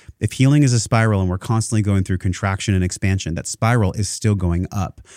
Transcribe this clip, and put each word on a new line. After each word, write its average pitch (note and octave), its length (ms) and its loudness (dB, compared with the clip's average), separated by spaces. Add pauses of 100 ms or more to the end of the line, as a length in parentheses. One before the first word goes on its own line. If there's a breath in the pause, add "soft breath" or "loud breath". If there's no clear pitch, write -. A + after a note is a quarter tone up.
(180 loud breath)
If - 140 -2
healing C#3 300 4
is B2+ 100 4
a A#2 80 2
spiral A2+ 400 2
and F#2 80 0
we're F2+ 80 -2
constantly A2 460 -2
going G2 220 0
through F#2 140 -2
contraction G2 560 -2
and F#2 80 2
expansion, F#2 520 -2
that C2+ 120 -8
spiral A2+ 460 0
is G#2 160 -4
still - 260 -2
going F2+ 380 0
up. - 300 -6 (140 loud breath)